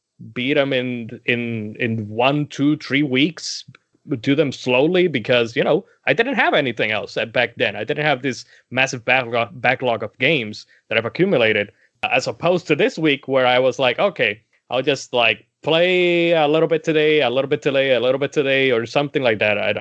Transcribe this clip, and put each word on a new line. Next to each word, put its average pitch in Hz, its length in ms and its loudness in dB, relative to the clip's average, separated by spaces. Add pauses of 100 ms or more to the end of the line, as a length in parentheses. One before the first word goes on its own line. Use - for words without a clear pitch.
(320)
beat 131 240 -2
'em 139 160 2
in, 123 520 -4
in, 117 520 -2
in 113 320 -2
one, 135 380 0
two, 147 300 0
three 143 260 -2
weeks, 143 640 -2 (560)
do 139 140 0
them 139 180 2
slowly 160 560 2
because, 120 480 0
you 147 80 0
know, 185 200 0 (220)
I 131 60 2
didn't 233 220 0
have 277 200 2
anything 127 360 -2
else 104 260 -6
at, 117 160 -4
back 120 240 -2
then. 104 200 -2
I 107 80 -8
didn't 147 200 -4
have 139 180 0
this 131 220 -6 (260)
massive 127 340 -2
backlog, 120 440 0 (120)
backlog 123 420 0
of - 160 -10
games 127 480 -2 (220)
that 110 100 0
I've 110 60 0
accumulated, 113 680 0 (400)
as 127 160 0
opposed 170 420 -2
to 151 80 2
this 202 220 0
week 147 300 0
where 131 180 2
I 123 120 4
was 127 200 2
like, 123 200 0
"Okay, 135 420 0 (300)
I'll 127 120 -2
just, 135 300 -2
like, 113 340 0 (160)
play 175 680 2
a 156 160 4
little 160 200 2
bit 160 160 -2
today, 151 360 2
a 123 100 2
little 135 180 0
bit 143 140 -4
today, 135 300 0
a 117 80 4
little 127 180 2
bit 135 140 -4
today," 135 400 2
or 117 140 0
something 143 360 -2
like 113 160 2
that. 107 200 2
I, 104 220 -2